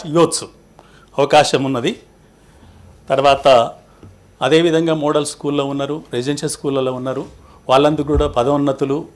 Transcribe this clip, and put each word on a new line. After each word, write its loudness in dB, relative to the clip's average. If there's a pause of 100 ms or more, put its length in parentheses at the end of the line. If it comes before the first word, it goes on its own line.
ఇవ్వచ్చు, 0 (680)
అవకాశం 2
ఉన్నది. -4 (1080)
తర్వాత 4 (680)
అదేవిధంగా 2
మోడల్ 0
స్కూల్లో -4
ఉన్నారు, -6 (100)
రెసిడెన్షియల్ -4
స్కూళ్ళలో -4
ఉన్నారు, -8 (440)
వాళ్ళందుకు 2
కూడా 0
పదోన్నతులు -2 (100)